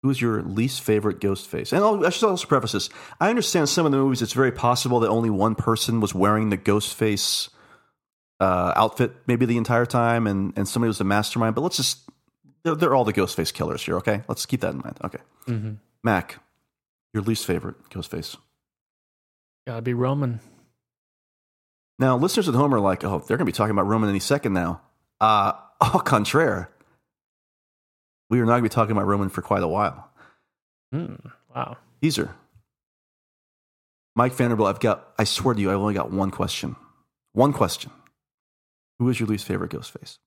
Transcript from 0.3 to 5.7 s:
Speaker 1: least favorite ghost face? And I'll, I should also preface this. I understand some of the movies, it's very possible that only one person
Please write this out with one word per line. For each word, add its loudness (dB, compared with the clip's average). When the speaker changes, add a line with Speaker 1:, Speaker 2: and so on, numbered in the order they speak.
Speaker 1:
least -2
favorite 0
ghost -2
face? -6
And 2
I'll, 2
I 4
should 0
also -2
preface 2
this. -2
I 4
understand 0
some 2
of 2
the 2
movies, 2
it's -4
very 2
possible 2
that 2
only 2
one 2
person 0